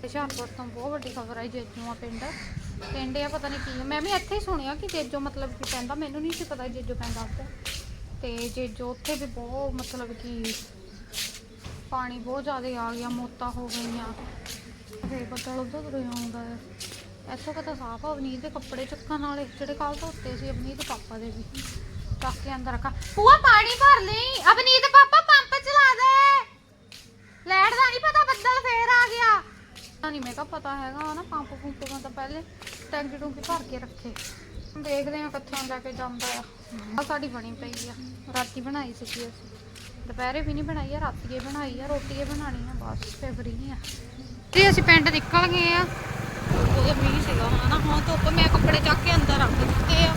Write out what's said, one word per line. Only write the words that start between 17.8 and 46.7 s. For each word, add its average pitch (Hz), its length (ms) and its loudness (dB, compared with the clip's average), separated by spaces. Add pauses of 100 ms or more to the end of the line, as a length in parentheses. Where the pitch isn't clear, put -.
ਆ। 311 60 -4
ਅਵਨੀਤ 262 280 -6
ਦੇ 302 100 -10
ਕੱਪੜੇ 262 360 -10
ਚੱਕਣ 294 320 -8
ਵਾਲੇ 285 260 -6
ਜਿਹੜੇ 277 300 -10
ਕੱਲ੍ਹ 294 260 -6
ਧੋਤੇ 254 360 -10
ਸੀ, 254 140 -8
ਅਵਨੀਤ 254 260 -6
ਦੇ 277 120 -8
ਪਾਪਾ 226 300 -10
ਦੇ 226 120 -10
ਵੀ, 220 140 -10 (760)
ਚੱਕ 254 120 -2 (100)
ਕੇ 269 100 -6
ਅੰਦਰ 254 180 -6
ਰੱਖਾ। 262 200 -4 (240)
ਭੂਆ, 480 200 12
ਪਾਣੀ 453 340 8 (100)
ਭਰ 539 200 10
ਲਈ। 466 420 -2 (100)
ਅਵਨੀਤ 523 400 6
ਪਾਪਾ, 554 280 12
ਪੰਪ 554 420 6
ਚਲਾ 554 320 8
ਦੇ। 539 520 6 (1000)
ਲੈਟ 381 240 6
ਦਾ 494 200 4
ਨਹੀਂ 494 100 -4
ਪਤਾ, 605 240 4
ਬੱਦਲ 494 360 2
ਫੇਰ 466 280 0
ਆ 494 200 6
ਗਿਆ। 453 340 4 (560)
ਪਤਾ 311 120 -6
ਨਹੀਂ, 294 100 -8
ਮੈਂ 247 120 -8
ਕਿਹਾ 277 120 -8
ਪਤਾ 285 320 -8
ਹੈਗਾ 277 380 -8
ਨਾ 339 160 -8
ਪੰਪ 294 240 -6
ਪੁੰਪ, 277 380 -12
ਮੈਂ 269 80 -10
ਤਾਂ 262 100 -12
ਪਹਿਲੇ 277 320 -10 (500)
ਟੈਂਕੀ 285 240 -6
ਟੂੰਕੀ 277 240 -10
ਭਰ 330 220 -6
ਕੇ 254 160 -10
ਰੱਖੇ। 240 300 -14 (680)
ਹੁਣ 302 60 -12
ਦੇਖਦੇ 285 400 -4
ਹਾਂ 294 80 -8
ਕਿੱਥੋਂ 269 380 -8
ਲੈ 254 100 -8
ਕੇ 262 140 -12
ਜਾਂਦਾ 247 340 -8
ਆ। 240 160 -6 (320)
ਆਹ 214 280 -6
ਸਾਡੀ 294 260 -4
ਬਣੀ 233 240 -12
ਪਈ 233 360 -12
ਆ, 240 40 -12 (420)
ਰਾਤੀ 254 260 -4
ਬਣਾਈ 269 320 -8
ਸੀਗੀ 226 180 -14
ਅਸੀਂ, 240 180 -8 (800)
ਦੁਪਹਿਰੇ 254 340 -4
ਵੀ 294 140 -4
ਨਹੀਂ 294 100 -4
ਬਣਾਈ 294 300 -6
ਆ, 302 60 -6
ਰਾਤੀਏ 254 380 -6
ਬਣਾਈ 269 420 -8
ਆ। 269 60 -10
ਰੋਟੀ 277 280 -6
ਇਹ 277 120 -6
ਬਣਾਉਣੀ 277 420 -6
ਆ 254 60 -10
ਬਸ, 226 420 -8
ਫਿਰ 262 160 -8
ਫ੍ਰੀ 233 380 -8
ਆ। 269 60 -10 (760)
ਤੇ 392 180 8
ਅਸੀਂ 370 120 6
ਪਿੰਡ 330 260 8
ਨਿਕਲ 339 380 4
ਗਏ 349 260 4
ਆ। 349 80 4
ਉਦੋਂ - 1120 2